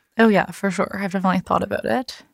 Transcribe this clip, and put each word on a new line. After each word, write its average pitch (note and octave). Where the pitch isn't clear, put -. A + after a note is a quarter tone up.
Oh, A3+
yeah, F#3+
for G3
sure. F#3+
I've G3
definitely F#3
thought -
about -
it. -